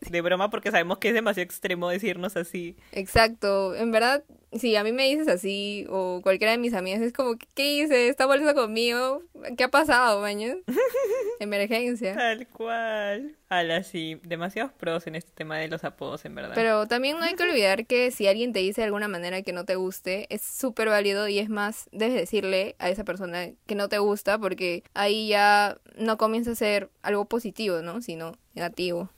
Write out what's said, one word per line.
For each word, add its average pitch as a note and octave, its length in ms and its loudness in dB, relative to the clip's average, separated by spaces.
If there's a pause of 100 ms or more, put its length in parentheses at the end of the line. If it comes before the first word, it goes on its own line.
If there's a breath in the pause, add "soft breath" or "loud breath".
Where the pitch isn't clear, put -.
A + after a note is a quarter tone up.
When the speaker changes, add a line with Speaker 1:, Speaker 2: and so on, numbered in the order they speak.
(120)
Speaker 1:
de E3+ 100 0
broma F#3 300 2
porque G#3 180 -4
sabemos F3 300 2
que A3 100 0
es A#3 60 2
demasiado G3 300 0
extremo F3 440 -4
decirnos F3+ 480 -4
así. F3 380 -6 (160 soft breath)
Speaker 2:
Exacto. G3 840 2
En A#3 160 0
verdad, A#3+ 320 4 (300)
si A#3 220 2
a G#3 80 4
mí A3 80 0
me C4 180 2
dices D#4 180 2
así, G3 640 0
o F#3 320 -2
cualquiera G3 300 4
de A#3 80 2
mis A#3+ 160 -2
amigas, F#3 260 -2
es A#3+ 120 0
como, B3 220 0 (200)
"¿qué C#4+ 180 2
hice? C#4+ 340 4
¿Está B3 200 2
molesta C#4+ 260 4
conmigo? A#3+ 680 0 (340)
¿Qué B3+ 60 2
ha B3+ 80 2
pasado, A#3+ 500 4
maño?" G#3 340 -4 (120)
Speaker 1:
<laughs> A#4 720 0
Speaker 2:
Emergencia. A3 760 -2
Speaker 1:
Tal A#3+ 320 -2
cual. A3+ 880 -4 (140)
Ala, F3 340 0
sí, D#3+ 400 -8
demasiados F#3 500 -6
pros E3+ 340 -4
en D#3+ 80 -8
este - 180 -12
tema D#3 240 -8
de D#3+ 100 -4
los E3+ 160 -6
apodos, C#3+ 420 -8
en D3+ 100 -14
verdad. C3+ 200 -10
Speaker 2:
Pero A3 320 2
también C4+ 300 0
no E4 60 -2
hay F4 120 0
que F4 80 -2
olvidar A3 420 2
que B3 260 2
si G3+ 160 0
alguien A3 260 2
te F#3+ 60 0
dice G3 220 0
de A3 40 0
alguna G#3 220 -2
manera F#3 340 -4
que F#3 100 -6
no F3+ 140 -6
te F#3 100 0
guste, F#3 540 -4
es G#3 120 -6
súper A3 480 -2
válido G#3 380 4
y G3+ 120 0
es G#3+ 100 -2
más, G#3 420 -4
debes A3 240 0
decirle F#3+ 640 0
a F3 100 0
esa G3+ 140 -2
persona F3+ 460 -6 (160)
que G#3+ 100 -4
no G3+ 140 -2
te G#3 80 0
gusta, G#3 420 2
porque F#3 440 -2 (100)
ahí G#3+ 340 0
ya G#3 500 4 (200)
no A3 200 2
comienza A3+ 340 2
a A3+ 40 -4
ser G#3 340 0 (120)
algo G#3 240 0
positivo, G#3 560 -2
¿no? F3 200 -8
Sino E3 360 -10 (160)
negativo. F3 640 -4